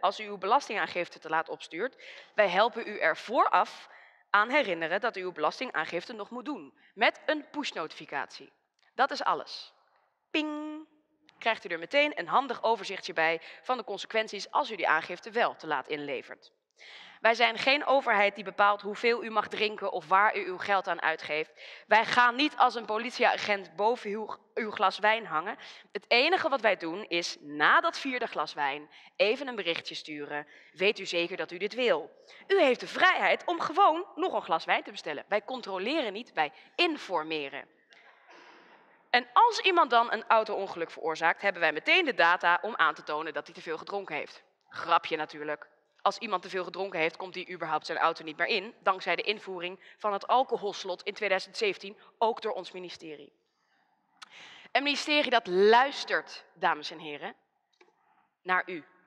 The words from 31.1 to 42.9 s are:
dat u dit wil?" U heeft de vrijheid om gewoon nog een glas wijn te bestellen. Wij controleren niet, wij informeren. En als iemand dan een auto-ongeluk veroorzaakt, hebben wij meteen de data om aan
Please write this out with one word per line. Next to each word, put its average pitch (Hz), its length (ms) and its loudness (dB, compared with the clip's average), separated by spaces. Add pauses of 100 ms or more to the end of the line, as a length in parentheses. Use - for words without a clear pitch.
dat 160 140 -6
u 180 80 -12
dit 202 160 -6
wil?" 196 520 0 (200)
U 392 140 4
heeft 269 200 4
de 190 60 -12
vrijheid 247 580 2
om 339 160 -2
gewoon 330 540 2
nog 349 180 -2
een 208 100 -2
glas 165 220 -2
wijn 214 180 0
te - 80 -14
bestellen. 156 380 -10
Wij 208 160 0
controleren 226 680 -4
niet, 220 200 -12
wij 151 200 -2 (220)
informeren. 160 920 -2 (1400)
En 247 220 2
als 427 280 6
iemand 339 300 4
dan 233 220 4
een 220 160 -4
auto-ongeluk 196 640 0
veroorzaakt, 160 520 -2
hebben 190 180 0
wij 160 120 4
meteen 320 320 2
de 262 100 -2
data 175 480 4
om 220 140 -6
aan 151 180 4